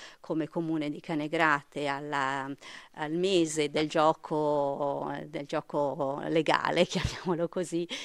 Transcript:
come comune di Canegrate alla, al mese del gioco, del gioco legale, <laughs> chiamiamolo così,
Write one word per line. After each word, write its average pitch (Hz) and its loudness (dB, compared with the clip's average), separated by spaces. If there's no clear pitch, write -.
come 160 -2
comune 160 -2
di 147 -8
Canegrate 151 0
alla, 139 -2
al 151 -6
mese 160 2
del 151 0
gioco, 147 0
del 151 -8
gioco 143 -2
legale, 156 4
<laughs> - 4
chiamiamolo 170 -2
così, 170 -2